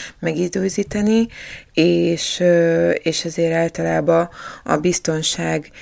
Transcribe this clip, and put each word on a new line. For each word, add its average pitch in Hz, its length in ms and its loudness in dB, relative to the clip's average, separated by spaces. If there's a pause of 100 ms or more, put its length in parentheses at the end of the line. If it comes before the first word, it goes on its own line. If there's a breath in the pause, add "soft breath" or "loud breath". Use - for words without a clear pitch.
(200 loud breath)
meg 165 180 -2
időzíteni, 202 880 0 (460 loud breath)
és, 170 680 2
ö, 170 500 4
és - 360 -2
ezért 165 280 -2
általában 165 760 0 (340 loud breath)
a - 140 0
biztonság 160 960 -2 (100)